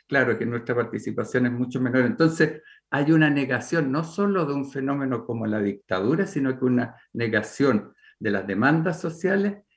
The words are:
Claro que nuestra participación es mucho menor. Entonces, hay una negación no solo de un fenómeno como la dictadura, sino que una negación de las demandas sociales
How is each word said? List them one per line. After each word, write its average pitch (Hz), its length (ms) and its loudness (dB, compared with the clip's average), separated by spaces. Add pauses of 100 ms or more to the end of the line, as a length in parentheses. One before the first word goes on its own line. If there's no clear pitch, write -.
Claro 123 300 2
que 117 80 -2
nuestra 120 280 -4
participación 113 720 -2
es 123 60 2
mucho 123 300 -4
menor. 127 220 2
Entonces, 156 580 2 (280)
hay 147 220 2
una 156 180 6
negación 139 640 0
no 156 140 -2
solo 196 400 0
de 143 80 -2
un 139 180 -4
fenómeno 135 540 -4
como 113 200 -4
la 107 140 0
dictadura, 104 640 0
sino 135 320 -2
que 131 60 -4
una 123 320 2 (160)
negación 113 840 0 (240)
de 104 140 -2
las 101 160 -2
demandas 151 540 0
sociales 196 560 -2 (200)